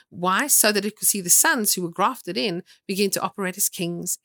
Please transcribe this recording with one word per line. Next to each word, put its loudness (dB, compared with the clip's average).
why? 0
So 4
that 0
it -6
could -2
see -2
the -8
sons 4
who -2
were -4
grafted -2
in -2
begin 0
to -2
operate -4
as 0
kings -6